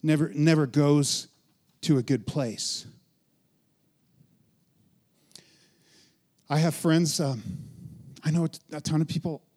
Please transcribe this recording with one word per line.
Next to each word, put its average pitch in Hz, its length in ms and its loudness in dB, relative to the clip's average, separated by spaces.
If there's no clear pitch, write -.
Never, 156 320 2
never 156 320 4
goes 143 600 2
to 147 140 4
a 123 60 0
good 117 220 -2
place. - 600 -6
I 147 100 2
have 165 160 2
friends, 160 440 0
um, 135 220 -2
I 156 80 0
know 165 140 2
a - 40 -2
t-, - 100 -14
a 151 100 -10
ton 156 200 0
of 156 60 0
people 160 340 -6